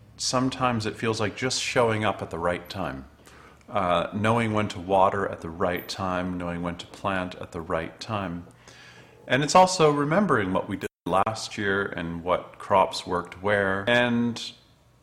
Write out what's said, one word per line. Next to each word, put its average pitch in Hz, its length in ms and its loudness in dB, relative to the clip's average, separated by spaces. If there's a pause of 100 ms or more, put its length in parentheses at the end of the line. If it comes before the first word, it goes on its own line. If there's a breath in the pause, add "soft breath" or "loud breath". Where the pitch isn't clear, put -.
(160)
sometimes 127 720 0
it 98 100 -4
feels 110 240 -2
like 101 160 -2
just 127 240 -2
showing 113 440 2
up 98 180 0
at 87 80 -10
the 82 80 -8
right 87 320 -2
time, 69 340 -8 (640 loud breath)
uh, 90 440 0
knowing 110 400 2
when 107 160 0
to 101 120 -8
water 98 480 4
at - 140 -8
the 82 80 -8
right 90 380 -2
time, 90 500 -4
knowing 87 240 -6
when 85 140 -4
to - 100 -14
plant 92 500 -4
at - 160 -12
the 87 80 -8
right 80 400 -4
time. 92 460 -6 (840 loud breath)
And 135 160 2
it's 147 100 -2
also 185 360 8
remembering 143 640 2
what - 160 0
we 101 80 -4
did - 120 -6 (160)
last 98 540 0
year 98 280 0 (100)
and 85 280 -6
what - 340 -2
crops - 480 4
worked 87 360 -4
where. 98 460 2
And 120 520 2 (640)